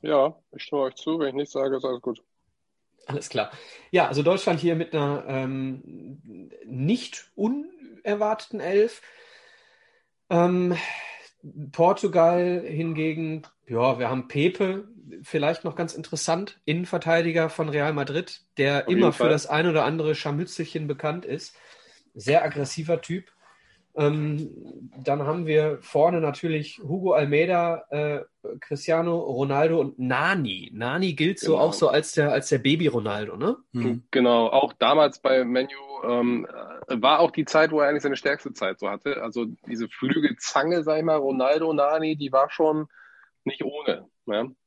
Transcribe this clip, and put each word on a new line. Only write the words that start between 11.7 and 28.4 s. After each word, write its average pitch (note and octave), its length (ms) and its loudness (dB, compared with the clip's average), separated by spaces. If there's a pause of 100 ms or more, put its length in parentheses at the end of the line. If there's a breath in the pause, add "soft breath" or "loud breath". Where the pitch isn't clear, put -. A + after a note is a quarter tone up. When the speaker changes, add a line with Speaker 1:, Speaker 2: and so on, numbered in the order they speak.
Speaker 2:
Portugal F3 960 2
hingegen, D#3+ 760 -4 (240)
ja, A#2+ 320 2
wir A#2+ 100 0
haben B2+ 200 -4
Pepe, F#3 580 0 (340)
vielleicht D#3 440 -2
noch D#3+ 100 -6
ganz E3 180 -6
interessant, E3 720 -6
Innenverteidiger E3 840 0
von D#3 200 -4
Real D3 240 0
Madrid, C#3+ 480 -6 (160)
der C#3 260 2
Speaker 1:
Auf - 60 -6
jeden F3+ 120 4
Speaker 2:
immer C#3+ 100 6
für C3 120 0
Speaker 1:
Fall. - 60 4
Speaker 2:
das D3+ 180 2
ein D#3 200 2
oder D#3 160 4
andere D3+ 320 0
Scharmützelchen D#3 720 -6
bekannt D3+ 380 -6
ist. - 300 -8 (600 soft breath)
Sehr C3+ 280 2
aggressiver D3+ 580 -4
Typ. F3+ 280 -8 (680 soft breath)
Ähm, D3+ 960 -2 (140)
dann C#3+ 200 0
haben D#3+ 220 -2
wir D#3 360 2
vorne E3 380 2
natürlich D#3 600 -4
Hugo F3+ 340 -2
Almeida, E3 800 2
äh, D3 300 -4 (380)